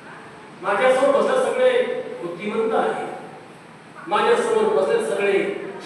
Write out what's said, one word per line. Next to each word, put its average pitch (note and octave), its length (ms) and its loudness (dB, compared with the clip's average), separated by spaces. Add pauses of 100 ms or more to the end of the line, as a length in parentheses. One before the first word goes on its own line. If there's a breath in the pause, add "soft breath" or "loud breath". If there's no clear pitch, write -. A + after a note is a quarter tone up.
(600)
माझ्यासमोर C4 540 4
बसलेले A#3 300 2
सगळे B3+ 260 2 (520)
बुद्धिमंत F#3 500 -4
आहे, - 320 -2 (1000)
माझ्यासमोर - 680 2
बसलेले - 320 2
सगळे G3 500 0 (300)